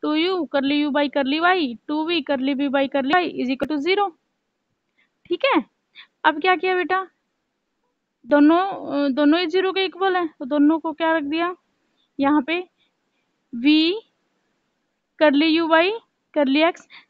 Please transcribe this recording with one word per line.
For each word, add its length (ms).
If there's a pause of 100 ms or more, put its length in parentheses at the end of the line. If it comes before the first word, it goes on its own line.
टू 100
यू 420
curly 300
U 60
by 120 (140)
curly 260
Y, 340 (100)
to 180
we 160
curly 340
V 140
by 180
curly 280
Y 120 (140)
is 100
equal 200
to 60
zero। 320 (1160)
ठीक 200
है, 200 (580)
अब 180
क्या 140
किया 200
बेटा, 320 (1200)
दोनों, 320
अ, 480
दोनों 320
ही 80
ज़ीरो 240
के 140
equal 300
है, 120
तो 180
दोनों 340
को 140
क्या 240
रख 60
दिया 320 (640)
यहाँ 220
पे, 260 (880)
V 380 (1300)
curly 400
U 80
by 220 (460)
curly 360
X। 80 (280)